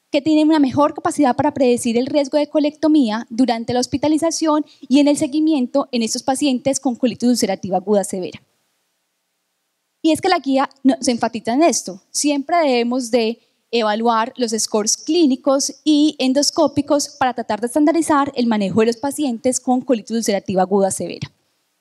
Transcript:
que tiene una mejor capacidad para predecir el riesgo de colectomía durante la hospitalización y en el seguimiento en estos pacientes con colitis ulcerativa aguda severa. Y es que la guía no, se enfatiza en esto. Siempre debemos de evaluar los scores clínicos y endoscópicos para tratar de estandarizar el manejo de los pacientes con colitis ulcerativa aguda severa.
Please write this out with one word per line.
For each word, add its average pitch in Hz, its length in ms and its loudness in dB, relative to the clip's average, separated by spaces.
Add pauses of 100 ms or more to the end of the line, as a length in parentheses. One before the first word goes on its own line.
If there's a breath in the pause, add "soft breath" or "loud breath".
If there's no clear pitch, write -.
(100)
que 294 100 0
tiene 302 220 2
una 311 160 4
mejor 285 340 2
capacidad 285 440 0
para 294 180 -2
predecir 240 420 0
el 247 100 0
riesgo 285 300 -2
de 294 120 0
colectomía 294 800 0
durante 233 420 -2
la - 80 0
hospitalización 311 840 -2 (220 loud breath)
y 262 100 2
en 285 80 4
el 285 100 2
seguimiento 285 760 0
en 240 100 -2
estos 226 220 -6
pacientes 269 560 -2
con 240 160 -4
colitis 233 320 0
ulcerativa 190 480 -2
aguda 196 260 0
severa. 185 400 -8 (1600)
Y 320 80 2
es 311 100 0
que 392 80 -2
la 359 120 2
guía 269 280 0 (140)
no, 262 180 4
se 254 120 0
enfatiza 226 400 -4
en 277 100 2
esto. 220 480 -2
Siempre 285 480 -2
debemos 247 520 0
de 233 300 0 (300)
evaluar 226 640 0
los 247 140 -4
scores 214 460 -2
clínicos 277 880 0
y 302 340 2
endoscópicos 285 920 0 (120)
para 254 140 0
tratar 214 260 -6
de 233 80 -4
estandarizar 302 640 2
el 247 120 -2
manejo 208 340 0
de 220 60 4
los 233 100 0
pacientes 262 640 -4
con 254 200 0
colitis 226 360 -2
ulcerativa 196 460 -2
aguda 190 280 2
severa. - 400 -8 (500)